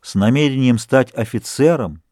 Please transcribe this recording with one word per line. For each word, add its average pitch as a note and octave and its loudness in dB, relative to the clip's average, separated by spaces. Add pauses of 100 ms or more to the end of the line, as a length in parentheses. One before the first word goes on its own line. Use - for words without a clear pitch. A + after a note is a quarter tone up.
с - -18
намерением B2+ 2
стать C3 0
офицером, A#2 -2